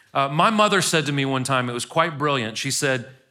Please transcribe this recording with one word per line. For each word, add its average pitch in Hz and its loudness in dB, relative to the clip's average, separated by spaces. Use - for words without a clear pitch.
Uh, 139 2
my 165 0
mother 208 4
said 156 0
to 147 -2
me 139 0
one 131 0
time, 127 0
it 120 -6
was 120 -4
quite 165 -2
brilliant. 127 -2
She 135 -4
said, 131 0